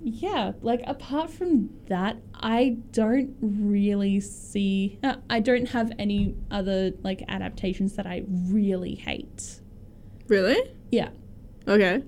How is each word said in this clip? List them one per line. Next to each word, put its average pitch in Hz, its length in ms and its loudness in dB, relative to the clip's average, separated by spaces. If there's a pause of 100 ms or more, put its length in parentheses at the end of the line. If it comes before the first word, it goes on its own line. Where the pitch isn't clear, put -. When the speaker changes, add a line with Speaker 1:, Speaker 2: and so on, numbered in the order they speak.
Speaker 1:
yeah, 240 580 -2
like, 240 260 0
apart 294 440 -4
from 330 400 2 (160)
that, 196 320 0 (160)
I 233 420 2 (160)
don't 254 480 2
really 202 800 2
see, 196 800 -2
uh, 269 140 0 (140)
I 233 100 2
don't 247 300 2
have 226 280 0
any 202 360 2 (160)
other, 190 420 0 (100)
like, 190 240 -4
adaptations 196 680 -2
that 190 100 -4
I 180 220 -6
really 185 680 0
hate. - 640 -10 (680)
Speaker 2:
Really? 208 300 6 (340)
Speaker 1:
Yeah. 226 160 2 (580)
Speaker 2:
Okay. 202 420 6